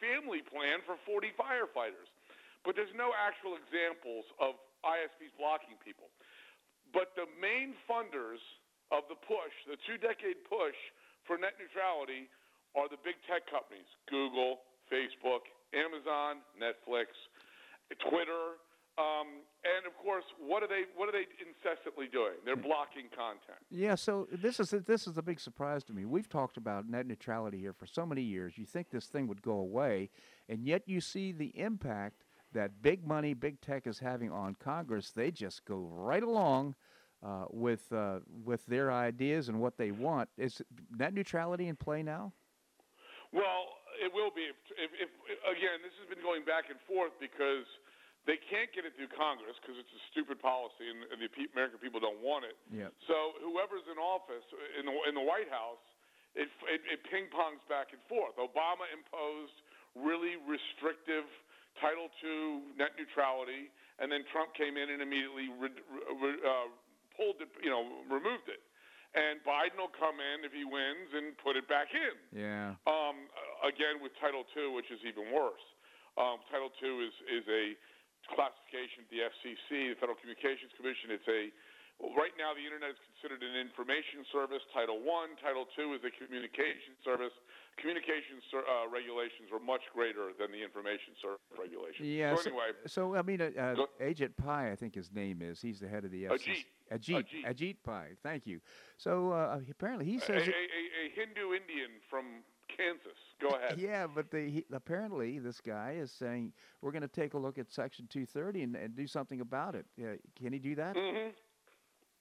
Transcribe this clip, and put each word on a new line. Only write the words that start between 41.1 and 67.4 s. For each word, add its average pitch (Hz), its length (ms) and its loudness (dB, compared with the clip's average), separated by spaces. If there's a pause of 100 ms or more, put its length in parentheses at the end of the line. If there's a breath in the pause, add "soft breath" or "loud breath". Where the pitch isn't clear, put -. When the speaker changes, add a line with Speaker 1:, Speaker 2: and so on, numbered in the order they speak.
Speaker 2:
neutrality 175 560 0
in 156 80 -2
play 151 260 0
now? 170 300 -4 (960 loud breath)
Speaker 1:
Well, 185 460 2 (240)
it 185 80 2
will 202 240 2
be. 165 160 -2
If, 135 80 -10 (160)
if, 175 160 -2 (160)
if, 165 60 -4 (340)
again, 175 400 2
this 180 160 -12
has 190 80 -16
been 175 160 -8
going 160 240 0
back 160 240 2
and 127 160 -12
forth 185 320 2
because 139 480 2 (580 loud breath)
they 156 240 4
can't 220 240 2
get 185 80 -4
it 139 160 -10
through 139 160 -6
Congress 123 480 0
'cause 127 160 -10
it's 120 160 -16
a 110 160 -16
stupid 139 320 -2
policy 123 480 0
and, 117 80 -10 (160)
and 117 80 -6
the 113 80 -4
pe-, 139 240 -4
American 127 240 2
people 117 240 -2
don't 107 160 2
want 135 240 0
it. 113 160 -10 (160)
Speaker 2:
Yeah. 101 160 -4 (160)
Speaker 1:
So 156 320 2
whoever's 175 480 -2
in 160 160 -6
office 175 400 -2 (320)
in 143 80 -2
the, 139 120 0 (120)
in 147 80 2
the 139 80 0
White 175 240 2
House, 117 320 -4 (560 soft breath)
it, 147 160 0 (160)
it, 160 240 2
it 151 160 -4
ping-pongs 160 640 0
back 139 240 0
and 123 160 -20
forth. 196 240 2
Obama 165 560 2
imposed 151 640 -6 (400 loud breath)
really 165 480 0
restrictive 156 800 -2 (560 loud breath)
Title 160 400 2
two 151 560 -2
net 147 240 2
neutrality, 135 720 0 (320 loud breath)
and 135 80 0
then 143 240 0
Trump 160 240 2
came 147 160 4
in 143 160 0
and 143 160 -2
immediately 135 480 0
re-, 131 320 -4 (320)
re-, 139 240 2
uh, 131 240 4 (480)
pulled 202 240 2
it, 156 140 -8 (100)